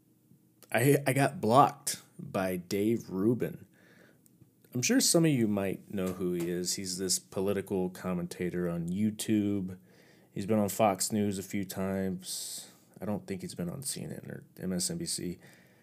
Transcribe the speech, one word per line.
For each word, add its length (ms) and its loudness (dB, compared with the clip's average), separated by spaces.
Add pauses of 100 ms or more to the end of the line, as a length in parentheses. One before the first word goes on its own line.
(720)
I, 240 6 (100)
I 60 4
got 280 2
blocked 640 4 (160)
by 380 -2
Dave 520 0
Rubin. 560 0 (1080)
I'm 80 -2
sure 180 4
some 240 6
of 60 6
you 160 4
might 480 -2
know 140 0
who 240 -2
he 160 -2
is. 260 -2
He's 240 -6
this 200 0
political 720 -2
commentator 800 -4
on 200 -4
YouTube. 880 0 (580)
He's 120 -6
been 120 2
on 100 2
Fox 440 2
News 260 0
a 40 -4
few 220 -4
times. 1000 -6 (340)
I 40 -12
don't 220 -4
think 160 -8
he's 120 -10
been 160 -6
on 120 -8
C 200 -6
N 80 -8
N 200 -12
or 120 -12 (180)
M 120 -4
S 180 -2
N 80 -6
B 80 -6
C. 320 -6 (440)